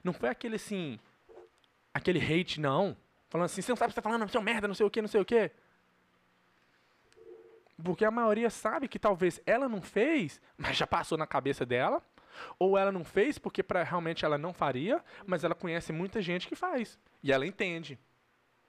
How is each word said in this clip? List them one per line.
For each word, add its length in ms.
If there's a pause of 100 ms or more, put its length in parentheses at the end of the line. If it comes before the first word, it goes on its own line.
não 120
foi 160
aquele 260
assim, 420 (920)
aquele 260
hate, 400
não. 380 (320)
Falando 160
assim, 160
"Você 120
não 40
sabe 120
o 20
que 60
você 40
tá 80
falando, 180
você 120
é 20
um 20
merda, 240
não 80
sei 120
o 40
quê, 120
não 60
sei 120
o 40
quê." 260 (2250)
Porque 220
a 60
maioria 400
sabe 380
que 100
talvez 480
ela 220
não 120
fez, 600 (160)
mas 200
já 100
passou 300
na 100
cabeça 380
dela. 380 (560)
Ou 200
ela 140
não 120
fez 340
porque 240
pra, 200
realmente 420
ela 140
não 140
faria, 500 (240)
mas 180
ela 100
conhece 380
muita 300
gente 240
que 80
faz. 440 (240)
E 100
ela 140
entende. 520 (720)